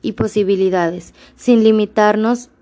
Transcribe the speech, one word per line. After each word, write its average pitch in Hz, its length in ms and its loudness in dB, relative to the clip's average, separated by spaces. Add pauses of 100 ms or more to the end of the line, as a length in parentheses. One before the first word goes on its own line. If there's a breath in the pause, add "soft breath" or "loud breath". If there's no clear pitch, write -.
y 214 100 -6
posibilidades, 185 1000 -2 (220 soft breath)
sin 226 280 2
limitarnos 214 840 0 (120)